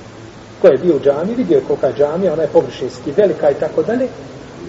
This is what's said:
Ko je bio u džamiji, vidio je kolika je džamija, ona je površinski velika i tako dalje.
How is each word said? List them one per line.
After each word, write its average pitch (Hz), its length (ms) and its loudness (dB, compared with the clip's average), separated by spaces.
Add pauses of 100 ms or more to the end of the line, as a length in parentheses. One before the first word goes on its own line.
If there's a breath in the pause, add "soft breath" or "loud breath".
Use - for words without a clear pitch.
(600)
Ko 196 80 8
je 170 100 6
bio 170 180 2
u 127 40 -2
džamiji, 151 360 0
vidio 175 200 2
je 131 120 2
kolika 147 180 0
je 127 80 -2
džamija, 156 380 0
ona 160 100 -2
je 147 60 0
površinski 139 680 -2
velika 170 340 2
i 135 40 0
tako 160 280 -2
dalje. 247 260 -2 (600)